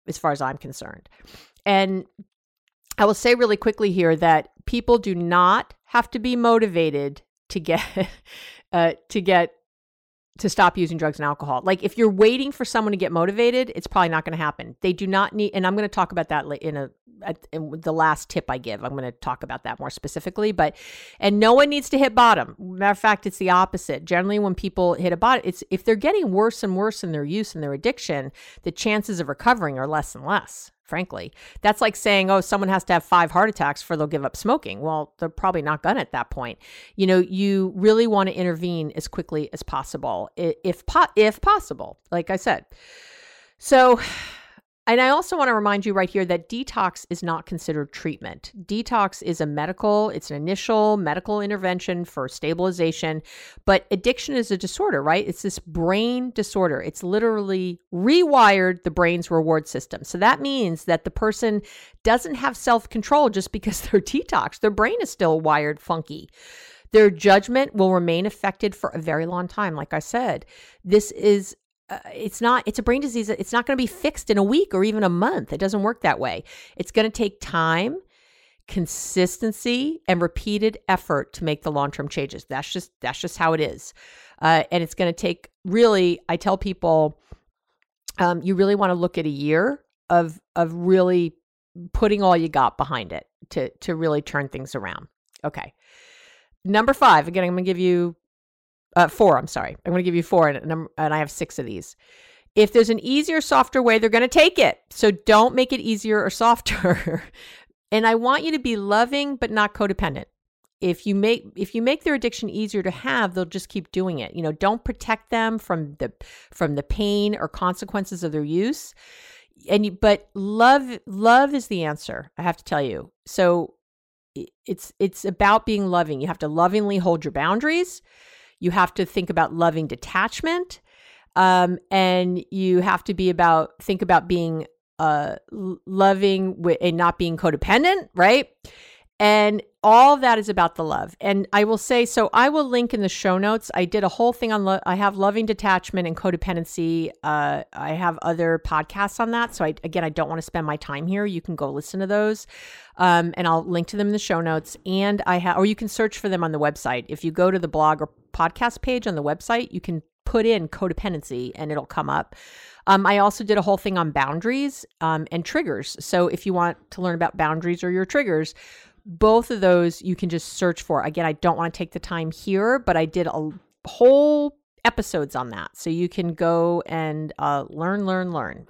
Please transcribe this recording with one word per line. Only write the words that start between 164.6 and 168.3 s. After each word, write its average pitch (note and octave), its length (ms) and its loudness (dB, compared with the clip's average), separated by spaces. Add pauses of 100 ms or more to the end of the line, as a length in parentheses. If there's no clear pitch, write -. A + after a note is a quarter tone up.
um, D#3+ 300 -2
and E3+ 140 -6
triggers. E3 560 -4
So F3+ 280 0
if - 180 -6
you F#3+ 80 -2
want E3+ 240 -2 (140)
to F#3 100 -10
learn F3+ 120 -2
about E3 220 -2
boundaries D#3+ 480 -2
or F3+ 60 -2
your F#3 160 -2
triggers, F#3 480 -2 (540)